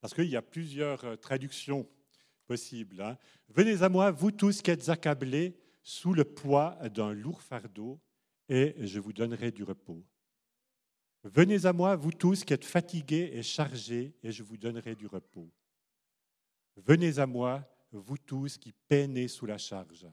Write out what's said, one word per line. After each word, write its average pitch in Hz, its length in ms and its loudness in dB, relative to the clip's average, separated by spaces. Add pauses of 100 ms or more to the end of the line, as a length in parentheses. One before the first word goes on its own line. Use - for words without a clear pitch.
Parce 113 120 -12
qu'il - 160 2
y 135 60 -2
a 117 60 0
plusieurs, 147 640 -6
euh, 113 100 -6
traductions 135 720 -6 (600)
possibles, 113 520 -8
hein. « 110 180 -8 (300)
Venez 190 340 6
à 190 60 8
moi, 185 240 6
vous 170 200 2
tous 202 300 4
qui 175 100 4
êtes 160 180 0
accablés 151 680 0 (260)
sous - 300 -2
le 151 120 6
poids 143 520 2 (120)
d'un 104 240 -2
lourd 107 280 -8
fardeau, 113 600 -12 (480)
et 139 260 4 (100)
je 101 140 -4
vous 104 140 -8
donnerai 117 400 -2
du 101 100 -8
repos. » « 92 420 -12 (1200)
Venez 170 420 6
à 185 60 6
moi, 180 240 4
vous 156 160 -2
tous 190 320 2
qui - 100 0
êtes 135 120 -2
fatigués 165 680 -2
et 117 100 -6
chargés, 120 800 -4
et 113 120 -8
je 107 100 -12
vous 107 140 -16
donnerai 113 380 -8
du 104 120 -16
repos. » « 90 420 -14 (1300)
Venez 147 440 -2
à 139 60 2
moi, 127 400 -4 (280)
vous 107 240 -12
tous 139 400 -10
qui - 160 -20 (160)
peinez 135 400 2
sous - 160 -12
la 104 120 -6
charge. 87 560 -12